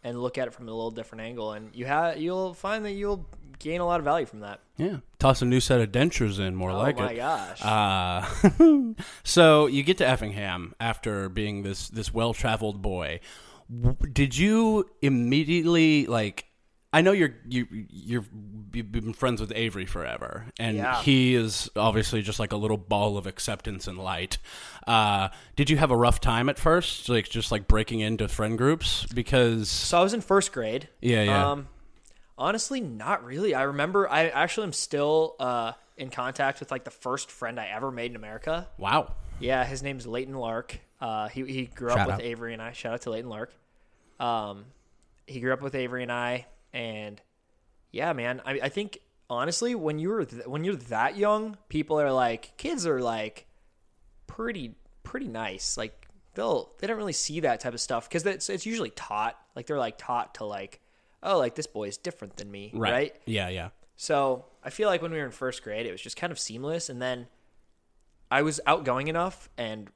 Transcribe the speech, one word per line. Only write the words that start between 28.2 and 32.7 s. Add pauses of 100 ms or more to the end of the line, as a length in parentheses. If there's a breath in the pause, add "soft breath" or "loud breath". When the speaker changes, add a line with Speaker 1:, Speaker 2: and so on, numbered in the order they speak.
Speaker 2:
friend
groups?
Because
Speaker 1:
So
I
was
in
first
grade. (120)
Speaker 2:
Yeah,
yeah.
Speaker 1:
Um, (680 soft breath)
honestly,